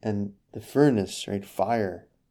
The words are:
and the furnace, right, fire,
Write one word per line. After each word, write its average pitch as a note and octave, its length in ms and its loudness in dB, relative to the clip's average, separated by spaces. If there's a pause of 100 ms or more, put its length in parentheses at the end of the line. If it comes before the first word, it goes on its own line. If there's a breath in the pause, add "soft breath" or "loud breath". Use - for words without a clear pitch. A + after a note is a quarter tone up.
and G2+ 320 -4 (180)
the G#2+ 80 -14
furnace, C3 680 2
right, G2+ 180 -4
fire, G2 640 -2 (240)